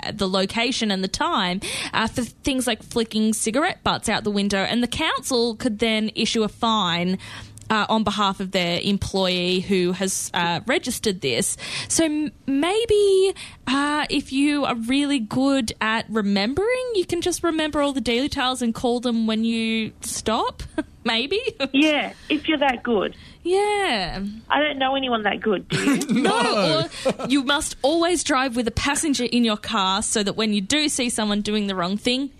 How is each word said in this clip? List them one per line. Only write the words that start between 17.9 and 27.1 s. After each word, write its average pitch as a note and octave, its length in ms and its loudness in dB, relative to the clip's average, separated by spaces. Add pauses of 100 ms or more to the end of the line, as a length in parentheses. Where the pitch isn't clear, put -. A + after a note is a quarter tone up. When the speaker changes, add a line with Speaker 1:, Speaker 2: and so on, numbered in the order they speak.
Speaker 1:
the C4 80 -2
details B3+ 600 0
and A#3 140 0
call B3 240 0
them A3+ 300 0
when A3 160 0
you A3+ 560 0
stop. - 640 -2 (140)
<laughs> - 280 -8
Maybe. C4 360 0 (320)
Speaker 2:
Yeah, C#4 400 2 (160)
if D4 180 -2
you're D#4 120 0
that C4 240 0
good. - 340 0 (260)
Speaker 1:
Yeah. F4 800 0 (280)
Speaker 2:
I A#3+ 100 4
don't D4 180 -2
know C4+ 180 0
anyone B3 260 -2
that G3 180 0
good, G3+ 280 -2
do - 140 -2
you? C4 240 2
Speaker 3:
<laughs> A#3+ 160 0
No. A4+ 200 2
Speaker 1:
No, G#3+ 460 2 (320)